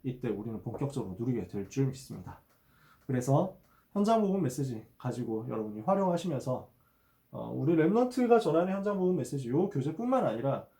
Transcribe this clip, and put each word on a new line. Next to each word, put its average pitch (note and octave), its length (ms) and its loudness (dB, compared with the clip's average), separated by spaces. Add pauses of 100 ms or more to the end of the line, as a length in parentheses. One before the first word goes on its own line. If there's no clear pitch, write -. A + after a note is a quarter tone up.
이때 B2 260 -4
우리는 G#2+ 340 -6
본격적으로 A2+ 560 -4
누리게 A#2 280 0
될 G2 220 -6
줄 C3+ 180 2
믿습니다. - 520 -10 (640)
그래서 C3+ 500 2 (380)
현장 G#3+ 280 4
복음 G3 200 2
메시지 C3 440 -2 (120)
가지고 A2+ 500 -4
여러분이 G#2+ 340 -6
활용하시면서, F3 880 0 (640)
어, A2+ 240 -10
우리 C#3 200 2
랩넌트가 A#3 640 4
전하는 F3 320 2
현장 G3 240 -2
복음 F3+ 180 2
메시지 C3 340 -4
요 D3+ 200 2
교재뿐만 D#3 560 0
아니라 A#2+ 400 -2 (140)